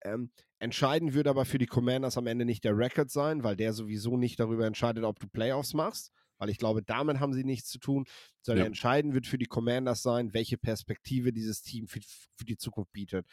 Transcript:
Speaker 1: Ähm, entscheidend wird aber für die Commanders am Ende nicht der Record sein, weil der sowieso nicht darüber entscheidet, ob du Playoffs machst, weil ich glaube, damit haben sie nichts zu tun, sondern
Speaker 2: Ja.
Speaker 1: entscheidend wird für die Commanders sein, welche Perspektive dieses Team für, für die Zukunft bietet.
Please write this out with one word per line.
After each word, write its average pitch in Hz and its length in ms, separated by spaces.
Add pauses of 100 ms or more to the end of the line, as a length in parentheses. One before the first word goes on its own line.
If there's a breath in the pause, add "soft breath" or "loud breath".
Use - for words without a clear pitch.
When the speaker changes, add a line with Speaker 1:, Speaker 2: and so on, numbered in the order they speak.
Speaker 1:
Ähm, 120 280 (280)
entscheidend 143 540
wird 143 160
aber 135 160
für - 140
die 123 80
Commanders 127 500
am 123 100
Ende 117 200
nicht 117 180
der 104 120
Record 127 340
sein, 147 340
weil 104 100
der 110 200
sowieso 107 420
nicht 123 240
darüber 113 260
entscheidet, 113 380
ob 107 160
du 101 80
Playoffs 131 460
machst, 160 360 (280)
weil 104 100
ich 104 80
glaube, 110 260
damit 135 380
haben 139 140
sie 131 100
nichts 131 240
zu 127 100
tun, 139 280 (340 soft breath)
sondern 110 220
Speaker 2:
Ja. 110 40
Speaker 1:
entscheidend 135 460
wird 127 140
für 131 120
die 123 60
Commanders 120 580
sein, 120 300
welche 113 240
Perspektive 120 800
dieses 110 280
Team 117 260
für, - 120
für - 460
die 113 100
Zukunft - 360
bietet. 95 400